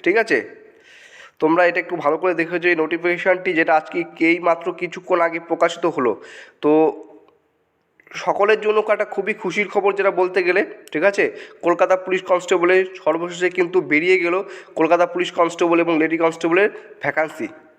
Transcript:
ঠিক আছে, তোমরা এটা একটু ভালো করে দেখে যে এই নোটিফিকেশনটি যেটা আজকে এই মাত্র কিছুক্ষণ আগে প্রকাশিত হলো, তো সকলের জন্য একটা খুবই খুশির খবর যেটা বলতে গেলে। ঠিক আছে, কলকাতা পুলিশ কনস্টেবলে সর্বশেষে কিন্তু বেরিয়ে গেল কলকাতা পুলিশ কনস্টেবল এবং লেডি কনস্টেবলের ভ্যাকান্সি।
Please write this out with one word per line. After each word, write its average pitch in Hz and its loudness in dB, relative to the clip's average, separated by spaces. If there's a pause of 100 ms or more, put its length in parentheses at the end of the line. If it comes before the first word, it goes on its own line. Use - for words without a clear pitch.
ঠিক 180 2
আছে, 170 0 (1040)
তোমরা 160 4
এটা 175 -2
একটু 175 -6
ভালো 147 0
করে 185 0
দেখে 165 -4
যে 175 0
এই 170 2
নোটিফিকেশনটি 175 -2 (100)
যেটা 165 2
আজকে 160 -6 (340)
এই 175 2 (100)
মাত্র 170 0 (160)
কিছুক্ষণ 175 -2
আগে 165 -4 (100)
প্রকাশিত 170 0 (100)
হলো, 127 2 (540)
তো 147 4 (1500)
সকলের 202 2
জন্য 214 2 (160)
একটা 202 -2
খুবই 196 -2
খুশির 196 -2
খবর 202 2
যেটা 190 2
বলতে 185 0
গেলে। 180 2 (300)
ঠিক 156 -2
আছে, 196 0 (420)
কলকাতা 180 2 (100)
পুলিশ 185 -2
কনস্টেবলে 180 2 (280)
সর্বশেষে 175 -2
কিন্তু 180 0 (140)
বেরিয়ে 175 4
গেল 170 0 (440)
কলকাতা 170 4
পুলিশ 175 -4 (100)
কনস্টেবল 170 2
এবং 165 0
লেডি 160 0
কনস্টেবলের 170 2 (340)
ভ্যাকান্সি। 151 -4 (320)